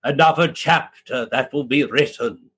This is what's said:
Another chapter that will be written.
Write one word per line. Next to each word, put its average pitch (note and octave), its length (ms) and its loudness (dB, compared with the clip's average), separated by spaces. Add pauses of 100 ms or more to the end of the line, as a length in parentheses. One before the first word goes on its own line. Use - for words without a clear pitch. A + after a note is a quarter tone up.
Another D#3+ 480 4
chapter C#3+ 760 -4
that B2+ 260 -4
will C#3 120 -4
be C3+ 200 0
written. A#2+ 720 -4